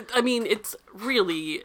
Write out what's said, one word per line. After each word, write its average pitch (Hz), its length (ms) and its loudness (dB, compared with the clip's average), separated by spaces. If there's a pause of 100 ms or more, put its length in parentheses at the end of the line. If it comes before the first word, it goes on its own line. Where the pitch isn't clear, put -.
(140)
I 254 60 4
mean, 240 260 2
it's - 300 -2 (160)
really 180 720 0